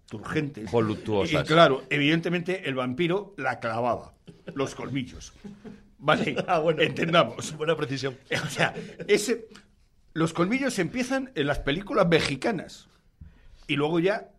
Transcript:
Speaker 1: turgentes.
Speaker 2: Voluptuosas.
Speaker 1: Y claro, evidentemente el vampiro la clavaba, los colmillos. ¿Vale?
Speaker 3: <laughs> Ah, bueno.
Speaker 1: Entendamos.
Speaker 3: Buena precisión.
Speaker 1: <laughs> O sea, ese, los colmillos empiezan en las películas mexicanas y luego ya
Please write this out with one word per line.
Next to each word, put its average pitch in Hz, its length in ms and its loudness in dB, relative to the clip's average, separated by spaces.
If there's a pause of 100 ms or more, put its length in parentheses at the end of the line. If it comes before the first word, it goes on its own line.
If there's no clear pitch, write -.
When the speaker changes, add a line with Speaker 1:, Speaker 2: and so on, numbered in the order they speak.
Speaker 1:
turgentes. 113 600 -6
Speaker 2:
Voluptuosas. 107 760 2
Speaker 1:
Y - 20 -10
claro, 151 420 6
evidentemente 170 800 0
el 139 80 -2
vampiro 165 600 -2
la 131 240 -4
clavaba, 117 520 -2 (420)
los 135 200 -2
colmillos. 120 560 -8 (680)
¿Vale? 151 420 2
Speaker 3:
<laughs> - 60 -4
Ah, 175 120 2
bueno. 156 220 2
Speaker 1:
Entendamos. 156 720 2
Speaker 3:
Buena 151 220 0
precisión. 135 400 -4 (120)
Speaker 1:
<laughs> 143 140 -2
O 156 60 -4
sea, - 240 0 (340)
ese, 208 400 2 (680)
los 160 200 0
colmillos 240 460 0
empiezan 254 560 -2
en 143 120 0
las 143 120 0
películas 185 500 0
mexicanas - 800 0 (800)
y 139 100 -2
luego 151 220 2
ya 196 400 0